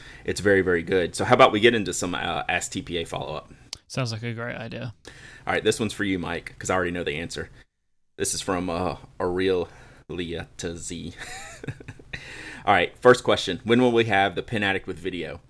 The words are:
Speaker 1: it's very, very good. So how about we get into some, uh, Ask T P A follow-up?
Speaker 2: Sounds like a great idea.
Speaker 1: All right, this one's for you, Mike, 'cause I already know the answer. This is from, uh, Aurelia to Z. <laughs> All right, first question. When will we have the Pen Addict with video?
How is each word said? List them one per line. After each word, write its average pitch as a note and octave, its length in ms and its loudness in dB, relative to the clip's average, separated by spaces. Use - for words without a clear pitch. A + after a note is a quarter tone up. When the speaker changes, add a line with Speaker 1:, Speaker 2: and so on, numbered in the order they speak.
Speaker 1:
it's - 160 -4
very, F#2+ 220 6
very F2 200 2
good. F2 360 0
So G2 80 0
how A#2+ 100 6
about A#2 160 8
we G#2+ 80 2
get A#2+ 160 6
into F2+ 180 -2
some, F2 220 -4
uh, D#2 320 -4
Ask F2 240 -2
T - 100 -6
P E2 140 -8
A E2+ 80 -4
follow-up? - 480 -8
Speaker 2:
Sounds B2 240 -4
like A2 100 -10
a A#2+ 100 -6
great A#2 220 -8
idea. A#2 380 -10
Speaker 1:
All - 80 -2
right, F2+ 100 0
this G#2+ 180 2
one's G#2 120 0
for G#2 120 -2
you, F#2+ 120 0
Mike, E2 400 -6
'cause - 120 -8
I F#2+ 60 4
already F2+ 160 0
know F2 120 -4
the D2+ 120 -2
answer. D#2+ 340 -8
This G2 180 -2
is E2+ 80 -4
from, F2+ 280 -2
uh, E2+ 260 -2
Aurelia F2+ 1300 -2
to E2+ 200 -6
Z. E2+ 360 -10
<laughs> - 1000 -14
All G2+ 80 4
right, F2+ 260 2
first B2 260 8
question. F#2 400 0
When A#2+ 160 6
will B2 100 6
we A#2 140 6
have G2 300 2
the - 80 -4
Pen G#2+ 200 -2
Addict F#2+ 240 0
with F2+ 100 -8
video? E2 520 -8